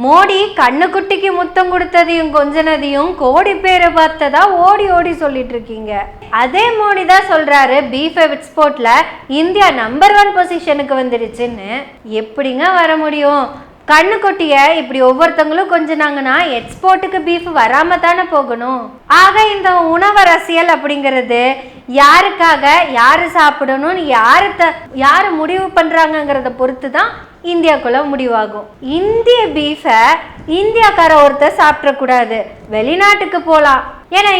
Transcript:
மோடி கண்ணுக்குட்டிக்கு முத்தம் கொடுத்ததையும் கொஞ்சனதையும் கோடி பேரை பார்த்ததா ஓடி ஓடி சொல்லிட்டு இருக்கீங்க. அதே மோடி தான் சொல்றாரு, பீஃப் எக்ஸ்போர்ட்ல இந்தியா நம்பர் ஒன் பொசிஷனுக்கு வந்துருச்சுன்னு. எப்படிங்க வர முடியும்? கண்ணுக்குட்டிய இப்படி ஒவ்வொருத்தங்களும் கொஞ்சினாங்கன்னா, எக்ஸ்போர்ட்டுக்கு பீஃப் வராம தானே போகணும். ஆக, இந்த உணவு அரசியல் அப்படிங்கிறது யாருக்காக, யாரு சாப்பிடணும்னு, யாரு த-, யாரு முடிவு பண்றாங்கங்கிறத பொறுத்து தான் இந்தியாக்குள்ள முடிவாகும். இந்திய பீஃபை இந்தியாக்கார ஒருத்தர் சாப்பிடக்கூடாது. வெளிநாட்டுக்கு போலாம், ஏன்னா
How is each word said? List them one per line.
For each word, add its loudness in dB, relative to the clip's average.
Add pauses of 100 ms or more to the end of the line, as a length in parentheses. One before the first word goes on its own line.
மோடி 4
கண்ணுக்குட்டிக்கு 0
முத்தம் -2
கொடுத்ததையும் 0
கொஞ்சனதையும் -2
கோடி 0
பேரை 2
பார்த்ததா 0
ஓடி 2
ஓடி 0
சொல்லிட்டு -6
இருக்கீங்க. -10 (240)
அதே 0
மோடி -2
தான் 2
சொல்றாரு, 2
பீஃப் -2
எக்ஸ்போர்ட்ல -2 (380)
இந்தியா 0
நம்பர் 2
ஒன் 2
பொசிஷனுக்கு -2
வந்துருச்சுன்னு. -6 (280)
எப்படிங்க -4
வர 2
முடியும்? -2 (160)
கண்ணுக்குட்டிய 2
இப்படி -4
ஒவ்வொருத்தங்களும் 0
கொஞ்சினாங்கன்னா, -2 (100)
எக்ஸ்போர்ட்டுக்கு -2
பீஃப் -4
வராம 2
தானே 0
போகணும். -6
ஆக, 4
இந்த 0
உணவு 2
அரசியல் 2
அப்படிங்கிறது -2 (380)
யாருக்காக, 4 (240)
யாரு 2
சாப்பிடணும்னு, 0
யாரு 2
த-, 0 (200)
யாரு 2
முடிவு -4
பண்றாங்கங்கிறத -2
பொறுத்து -4
தான் -2 (340)
இந்தியாக்குள்ள 0 (100)
முடிவாகும். -4 (160)
இந்திய 0
பீஃபை -2 (500)
இந்தியாக்கார 2
ஒருத்தர் 4
சாப்பிடக்கூடாது. 0 (280)
வெளிநாட்டுக்கு 0
போலாம், 2 (240)
ஏன்னா 2